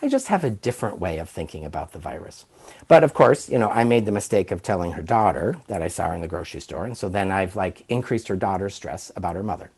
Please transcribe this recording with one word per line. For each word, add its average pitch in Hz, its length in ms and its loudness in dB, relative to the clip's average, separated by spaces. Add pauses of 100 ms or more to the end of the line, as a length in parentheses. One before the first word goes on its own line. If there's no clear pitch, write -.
I 294 60 -2
just 262 200 0
have 196 160 2
a 143 60 2
different 113 500 -4
way 87 180 -2
of 85 120 -8
thinking 80 360 -8
about 76 280 -8
the - 60 -14
virus. - 460 -12 (420)
But 160 160 10
of 147 100 4
course, 131 360 6
you 131 80 0
know, 110 120 4
I 113 140 2
made 117 220 4
the 104 60 -2
mistake 101 400 0
of 92 100 -4
telling 87 320 -2
her 82 80 -8
daughter 107 560 2 (100)
that 95 140 -6
I 80 60 -2
saw 85 220 -4
her 85 60 -4
in 85 60 -6
the 82 60 -6
grocery 85 340 -8
store. - 240 -8
And 117 120 -8
so 104 120 -6
then 95 220 0
I've, 95 240 0
like, 92 340 -4
increased 120 380 -2
her 101 80 -2
daughter's 98 400 -2
stress - 400 -12
about 90 200 -6
her 95 80 -6
mother. 95 340 -8